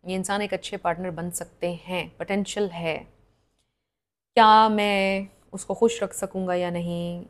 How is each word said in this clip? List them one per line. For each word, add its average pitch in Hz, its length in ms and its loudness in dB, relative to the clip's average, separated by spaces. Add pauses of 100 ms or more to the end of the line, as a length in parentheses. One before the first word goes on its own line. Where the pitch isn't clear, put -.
ये 185 80 -4
इंसान 196 260 -2
एक 208 120 -2
अच्छे - 240 -6
पार्टनर 180 340 -2
बन 165 180 -6
सकते 175 440 -6
हैं, 170 360 -6
पोटेंशियल 196 600 -4
है। 165 280 -4 (1400)
क्या 220 360 8
मैं 196 580 0 (260)
उसको 196 200 -8
खुश 226 300 2
रख 190 100 -6
सकूँगा 190 400 -4
या 180 160 0
नहीं 175 600 -6